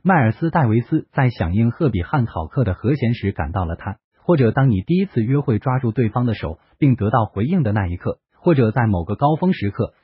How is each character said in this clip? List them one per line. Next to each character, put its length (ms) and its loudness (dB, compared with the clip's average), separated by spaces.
迈 120 2
尔 180 4
斯· 180 -4
戴 160 2
维 160 2
斯 300 -4
在 180 2
响 240 -4
应 160 2
赫 180 -2
比· 180 -2
汉 200 0
考 200 -8
克 160 -4
的 120 0
和 200 -2
弦 200 0
时 180 -4
感 200 -6
到 120 -2
了 120 -6
他， 220 -10
或 180 2
者 160 4
当 180 2
你 120 0
第 160 0
一 80 0
次 180 -2
约 160 0
会 180 0
抓 200 -2
住 140 -2
对 180 0
方 160 -2
的 80 -2
手 240 -8
并 160 4
得 140 0
到 160 2
回 220 -4
应 160 0
的 100 0
那 160 0
一 80 -4
刻， 240 -6
或 200 2
者 160 4
在 160 0
某 200 0
个 100 -4
高 200 2
峰 180 0
时 160 -4
刻 340 -6